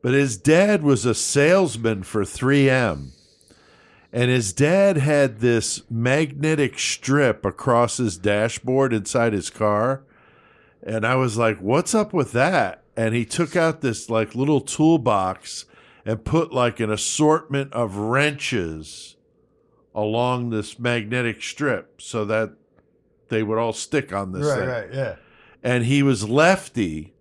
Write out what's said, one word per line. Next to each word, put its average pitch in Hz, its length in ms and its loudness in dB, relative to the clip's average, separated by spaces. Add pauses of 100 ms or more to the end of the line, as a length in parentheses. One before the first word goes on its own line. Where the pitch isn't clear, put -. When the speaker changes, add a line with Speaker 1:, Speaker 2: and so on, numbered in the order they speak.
Speaker 1:
But 123 100 0
his 135 240 2
dad 180 460 4
was 139 200 2
a 120 120 2
salesman 135 880 0
for 104 200 -2
three 135 460 2
M. 90 440 0 (1000)
And 123 160 0
his 117 240 0
dad 180 440 4
had 139 420 2
this 117 500 2
magnetic 139 880 0
strip - 680 0
across 117 540 0
his 104 220 -2
dashboard 117 760 0
inside 113 400 0
his 95 160 -4
car. 113 540 0 (840)
And 110 220 -2
I 127 80 2
was 123 220 0
like, 110 220 2
"What's 131 360 0
up 214 180 0
with 151 200 -2
that?" 127 500 0 (140)
And 113 160 0
he 120 120 0
took 170 320 -4
out 160 240 0
this, 113 280 -4
like, 113 260 0
little 139 260 2
toolbox 117 1040 0 (400)
and 107 180 -4
put, 160 300 0
like, 120 260 0
an 110 100 -2
assortment 139 840 0
of 107 240 -4
wrenches 110 1200 -4 (760)
along 120 560 -2
this 110 300 -6
magnetic 117 600 -4
strip - 600 -6
so 110 240 -6
that 110 260 -2 (800)
they 110 140 0
would 107 140 -2
all 113 160 0
stick - 400 -4
on 98 180 -6
this 143 140 -4
Speaker 2:
Right, 139 140 0
Speaker 1:
thing. - 100 -4
Speaker 2:
right, 107 240 -8
yeah. 127 220 -6 (480)
Speaker 1:
And 123 220 0
he 139 180 2
was 110 260 2
lefty. 120 920 0